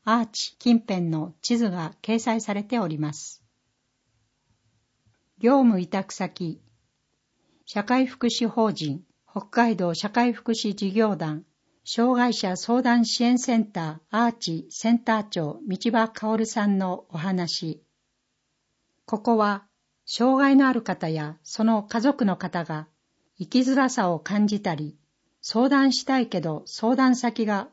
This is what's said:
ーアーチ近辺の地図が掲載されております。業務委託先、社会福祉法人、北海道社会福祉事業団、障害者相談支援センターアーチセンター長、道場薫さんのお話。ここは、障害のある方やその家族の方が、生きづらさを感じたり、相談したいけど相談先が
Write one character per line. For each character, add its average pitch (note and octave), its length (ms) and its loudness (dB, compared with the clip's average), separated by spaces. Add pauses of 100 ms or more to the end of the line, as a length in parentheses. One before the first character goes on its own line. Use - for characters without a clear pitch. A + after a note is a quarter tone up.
ー A3+ 140 2
ア - 40 0
ー - 40 -6
チ - 300 -10
近 A#3+ 220 4
辺 F#3+ 240 -2
の D#3+ 380 -2
地 A#3+ 160 0
図 A#3 120 2
が F3 320 -6
掲 A3+ 180 0
載 A3+ 220 -2
さ A3 120 -4
れ G3+ 100 -4
て A#3 160 -4
お G3+ 80 0
り D#3 100 -4
ま D3+ 160 -2
す。 - 300 -18 (1900)
業 A#3+ 220 4
務 A#3 200 6
委 F3 80 -4
託 F#3+ 260 -6
先、 F3+ 480 -8 (1040)
社 - 180 -4
会 B3 220 4
福 B3+ 220 -2
祉 A#3 200 0
法 A3 240 2
人、 D3+ 320 -4 (260)
北 - 120 -8
海 A#3 340 0
道 F3 180 0
社 G3+ 160 -6
会 A#3+ 240 2
福 A#3 200 -4
祉 A3 200 -2
事 G3 180 -4
業 G#3+ 240 2
団、 D#3 300 -6 (380)
障 A#3+ 340 0
害 A#3+ 160 2
者 F#3 240 -4
相 A#3 240 0
談 A#3+ 240 4
支 - 180 -2
援 B3 140 4
セ B3 200 0
ン A3 80 2
タ D#3+ 360 -8 (100)
ー A3+ 140 2
ア A#3 40 2
ー - 40 -2
チ E3 380 -8
セ A3+ 220 0
ン A#3 60 4
タ A3 200 0
ー G#3 100 -4
長、 D#3+ 380 -4
道 G3 240 -2
場 A3+ 160 2
薫 A3 400 -2
さ A3 180 -2
ん G3 140 2
の F#3 300 -4
お - 80 -10
話。 E3+ 680 -4 (1200)
こ G#3+ 140 -2
こ A3+ 180 2
は、 G#3 280 0 (420)
障 C4 300 2
害 C#4 180 4
の C4+ 120 6
あ B3+ 60 2
る A#3+ 80 -4
方 F3+ 280 -4
や D#3 340 -6
そ - 200 -6
の A3 200 2
家 A3 180 -4
族 C#4 240 2
の F#3 120 0
方 F3 260 -6
が、 D#3 240 -8 (500)
生 F3 100 -10
き B3+ 120 0
づ C4 160 2
ら C4 160 4
さ G3 200 0
を D#3+ 80 -2
感 G#3 280 0
じ G#3 140 -2
た F#3 120 0
り、 D3 240 -8 (440)
相 B3 280 0
談 C4+ 240 4
し - 120 -4
た C4+ 140 0
い A#3 80 0
け F#3+ 140 -4
ど D#3 240 -6
相 A#3 300 0
談 B3+ 200 4
先 A#3 300 -2
が G#3 280 -2